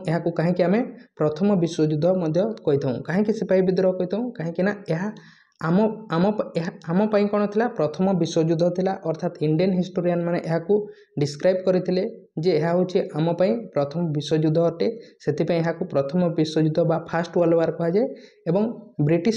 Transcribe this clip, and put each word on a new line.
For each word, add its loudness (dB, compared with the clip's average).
ଏହାକୁ 0
କାହିଁକି 2
ଆମେ 2
ପ୍ରଥମ 0
ବିଶ୍ୱଯୁଦ୍ଧ 0
ମଧ୍ୟ 0
କହିଥାଉ? 0
କାହିଁକି 0
ସିପାହୀ 2
ବିଦ୍ରୋହ 2
କହିଥାଉ? -2
କାହିଁକି -6
ନା 0
ଏହା -2
ଆମ, 2
ଆମ 0
ପା-, -2
ଏହା -4
ଆମ 0
ପାଇଁ 2
କ'ଣ 0
ଥିଲା? 0
ପ୍ରଥମ -2
ବିଶ୍ୱଯୁଦ୍ଧ 0
ଥିଲା, -2
ଅର୍ଥାତ୍ -6
ଇଣ୍ଡିଆନ୍ 2
ହିଷ୍ଟୋରିଆନ୍‌ମାନେ 0
ଏହାକୁ 0
ଡିସ୍କ୍ରାଇବ୍ 2
କରିଥିଲେ 2
ଯେ 2
ଏହା 2
ହେଉଛି 2
ଆମ 2
ପାଇଁ 2
ପ୍ରଥମ -2
ବିଶ୍ୱଯୁଦ୍ଧ 0
ଅଟେ। 0
ସେଥିପାଇଁ 0
ଏହାକୁ -2
ପ୍ରଥମ 0
ବିଶ୍ୱଯୁଦ୍ଧ 0
ବା 2
ଫାଷ୍ଟ -4
ୱାର୍ଲଡ 4
ୱାର୍ 2
କୁହାଯାଏ। 0
ଏବଂ 2
ବ୍ରିଟିଶ 2